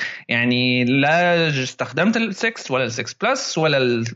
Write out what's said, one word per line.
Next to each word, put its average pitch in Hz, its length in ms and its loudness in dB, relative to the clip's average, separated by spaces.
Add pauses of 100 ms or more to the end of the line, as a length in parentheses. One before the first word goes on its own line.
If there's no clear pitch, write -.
(300)
يعني، 123 560 2
لا 165 640 2
ج-، 139 100 0
استخدمت 151 580 -2
السكس 226 540 -4
ولا 131 120 0
السكس 117 300 -6
plus 254 440 -4
ولا 156 200 2
ال-، 120 380 0